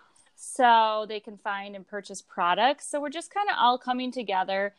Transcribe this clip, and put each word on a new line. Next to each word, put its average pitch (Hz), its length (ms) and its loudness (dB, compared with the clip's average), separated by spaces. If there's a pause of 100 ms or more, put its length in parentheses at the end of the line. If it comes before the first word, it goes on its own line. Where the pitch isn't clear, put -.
(360)
So 220 720 2
they 214 120 -8
can 208 180 -16
find 202 380 -8
and 190 100 -16
purchase 196 340 -12
products. 202 680 2
So 294 100 -2
we're 294 80 -4
just 311 240 -10
kinda 403 240 -2
all 247 220 4
coming 254 320 -4
together 196 680 -2